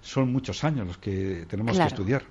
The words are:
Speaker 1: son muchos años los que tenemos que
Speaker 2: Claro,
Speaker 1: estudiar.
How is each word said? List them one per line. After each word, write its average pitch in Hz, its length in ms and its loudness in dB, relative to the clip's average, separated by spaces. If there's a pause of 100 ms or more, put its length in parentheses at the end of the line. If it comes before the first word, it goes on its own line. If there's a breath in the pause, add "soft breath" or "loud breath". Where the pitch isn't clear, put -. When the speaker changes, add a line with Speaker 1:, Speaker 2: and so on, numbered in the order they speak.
Speaker 1:
son 131 300 2
muchos 131 300 -2
años 143 240 0
los 90 120 -8
que 95 500 -2
tenemos 107 240 0
que 190 60 4
Speaker 2:
Claro, 160 100 6
Speaker 1:
estudiar. 127 420 0